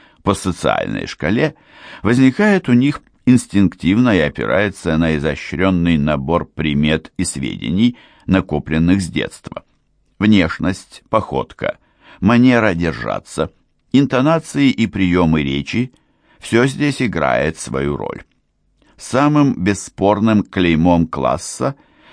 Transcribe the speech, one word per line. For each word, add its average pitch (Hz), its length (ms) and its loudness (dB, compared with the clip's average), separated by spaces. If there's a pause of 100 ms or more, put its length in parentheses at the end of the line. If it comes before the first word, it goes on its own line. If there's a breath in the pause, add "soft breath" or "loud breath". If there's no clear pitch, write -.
(240 soft breath)
по 98 100 0
социальной 50 720 -4
шкале 120 500 -4 (460 loud breath)
возникает 135 680 2
у 123 40 4
них 135 280 2 (240)
инстинктивно 104 880 2
и 87 40 4
опирается 78 800 -2
на 80 200 0
изощренный 85 800 0
набор 73 480 -2
примет 76 720 -2
и 90 60 -4
сведений, 67 720 -2 (280 loud breath)
накопленных 85 760 0
с 85 60 -6
детства. - 560 -10 (560)
Внешность, 95 920 0
походка, - 680 -4 (420 soft breath)
манера 117 540 4
держаться, 62 800 -4 (400)
интонации 139 800 2
и 113 180 0
приемы 87 560 2
речи — 71 480 -4 (480 soft breath)
все 117 280 2
здесь 143 340 -4
играет 78 560 -2
свою 69 400 -4
роль. - 260 -10 (720 soft breath)
Самым 147 560 2
бесспорным 101 880 0
клеймом 85 640 2
класса 73 680 -4 (380 soft breath)